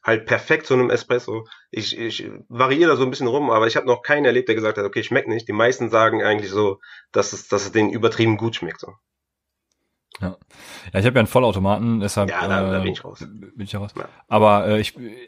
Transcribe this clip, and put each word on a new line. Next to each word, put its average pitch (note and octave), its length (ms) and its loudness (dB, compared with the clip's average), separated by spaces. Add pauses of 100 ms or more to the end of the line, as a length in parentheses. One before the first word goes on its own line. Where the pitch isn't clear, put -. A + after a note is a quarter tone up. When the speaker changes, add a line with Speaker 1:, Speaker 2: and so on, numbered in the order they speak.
Speaker 1:
halt A2 240 0
perfekt D#3 400 0
zu C3+ 80 2
einem B2+ 160 4
Espresso. A#2 560 -2 (240)
Ich, G#2+ 280 -8
ich G#2+ 300 -8 (200)
variiere C3+ 420 2
da C#3 60 4
so C3 80 0
ein B2+ 60 -2
bisschen C3+ 160 -6
rum, C3 240 0
aber A2+ 160 4
ich A#2 100 0
hab - 100 0
noch A#2+ 160 2
keinen D3 240 2
erlebt, B2 220 2
der A2+ 60 2
gesagt G#2+ 220 -2
hat, G2+ 80 -2
"Okay, G2+ 180 -4
schmeckt B2 260 -2
nicht." A2+ 200 -4
Die G2+ 40 -6
meisten A#2 360 0
sagen A2 340 2
eigentlich G2+ 280 0
so, G2 300 0 (300)
dass - 220 0
es, - 160 -16
dass G2 160 -2
es G2 80 -10
denen G#2+ 180 2
übertrieben A2+ 460 2
gut A2+ 200 -4
schmeckt, - 240 -10
so. - 120 -16 (1300)
Speaker 2:
Ja. F#2+ 160 -8 (560)
Ja, F#2+ 80 0
ich G2+ 60 2
hab B2 80 2
ja B2+ 60 6
einen A2 60 4
Vollautomaten, G#2+ 760 2
deshalb, G2+ 300 0
Speaker 1:
Ja, F2 160 -4
da, F#2+ 240 0
da F#2+ 80 -2
Speaker 2:
äh, F#2 40 -2
Speaker 1:
bin F#2 100 -2
ich - 120 -12
raus. F#2+ 160 -18
Speaker 2:
bin - 440 -16
ich F#2+ 80 -12
ja G2+ 80 -8
raus. G#2 160 -12
Speaker 1:
Ja. - 80 -10 (240)
Speaker 2:
Aber, G#2 400 4
äh, G#2+ 120 2
ich, - 140 -6 (340)